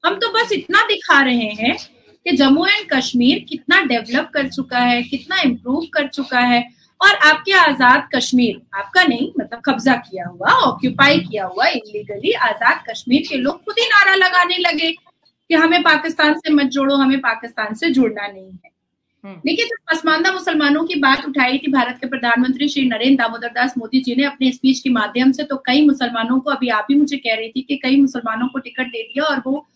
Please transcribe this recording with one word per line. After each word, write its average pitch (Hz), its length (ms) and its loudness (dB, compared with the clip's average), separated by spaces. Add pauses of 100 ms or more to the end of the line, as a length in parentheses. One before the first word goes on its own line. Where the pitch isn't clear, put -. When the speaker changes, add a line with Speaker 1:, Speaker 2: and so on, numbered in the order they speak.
Speaker 1:
हम 381 100 0
तो 466 280 -2
बस 466 80 -2
इतना 403 300 0
दिखा 339 420 2
रहे 240 260 0
हैं 220 280 -4 (460)
कि 349 80 -2
जम्मू 277 340 4
and 415 240 -2
कश्मीर 254 600 0
कितना 349 320 0
develop 240 520 -4
कर 269 160 -2
चुका 247 300 -6
है, 240 240 2
कितना 330 380 -6
improve 262 520 -2
कर 285 140 -2
चुका 262 320 -4
है। 240 400 0 (220)
और 392 80 6
आपके 311 420 2
आजाद 285 640 4
कश्मीर, 247 460 0 (120)
आपका 202 300 0
नहीं, 262 360 0
मतलब 240 260 -10
कब्जा 262 280 0
किया 185 340 -6
हुआ, - 200 -6
occupy 277 720 2
किया 190 260 -6
हुआ 196 220 -2
illegally 208 640 -6
आजाद 233 580 -2
कश्मीर 247 400 0
के 294 80 -6
लोग 254 280 -4
खुद 415 140 -8
ही 466 60 2
नारा 403 300 4
लगाने 359 420 2
लगे 330 340 -2 (580)
कि 330 60 2
हमें 330 280 4
पाकिस्तान 311 500 2
से 311 200 -2
मत 285 120 4
जोड़ो, 269 300 0
हमें 269 240 2
पाकिस्तान 226 540 -6
से 330 160 -2
जुड़ना 214 380 0
नहीं 190 240 -18
है। - 280 -20 (460)
Speaker 2:
हम्म। 196 100 -16
Speaker 1:
देखिए, 330 300 -2
जब 453 280 -6
पसमानदा 320 380 0
मुसलमानों 311 520 0
की 339 120 -6
बात 277 300 2
उठाई 269 320 0
थी 277 140 -4
भारत 247 300 0
के 262 60 -8
प्रधानमंत्री 254 600 0
श्री 269 220 0
नरेंद्र 240 340 2
दामोदर 233 240 -6
दास 247 300 -2
मोदी 247 240 0
जी 247 140 -4
ने 269 80 2
अपने 262 280 0
स्पीच 262 280 0
के 262 100 -4
माध्यम 240 420 2
से, 302 120 -2
तो 294 140 -6
कई 294 300 2
मुसलमानों 240 520 0
को, 285 100 -4
अभी 262 200 -4
आप 214 220 -2
ही 277 60 4
मुझे 285 200 2
कह 226 180 -2
रही 226 140 -8
थी 262 120 -8
कि 285 140 -4
कई 269 260 2
मुसलमानों 240 460 -2
को 269 120 -6
टिकट 247 280 -8
दे 233 160 -10
दिया 277 200 -4
और 285 220 -2
वो 277 300 -4